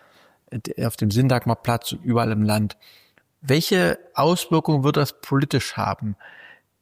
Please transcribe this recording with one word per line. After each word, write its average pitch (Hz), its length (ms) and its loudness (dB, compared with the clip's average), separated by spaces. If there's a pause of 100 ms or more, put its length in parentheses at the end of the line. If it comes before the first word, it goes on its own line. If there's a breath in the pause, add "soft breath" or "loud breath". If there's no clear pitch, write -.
(500 soft breath)
äh, - 360 -6
auf 113 120 -4
dem 107 140 0
Syntagma-Platz 120 800 0
und - 100 -12
überall 117 280 0
im 107 120 0
Land. 107 340 0 (640 soft breath)
Welche 170 580 2 (160)
Auswirkungen 156 680 2
wird 151 140 2
das - 240 -2
politisch 135 560 -2
haben? 104 380 -4 (680 loud breath)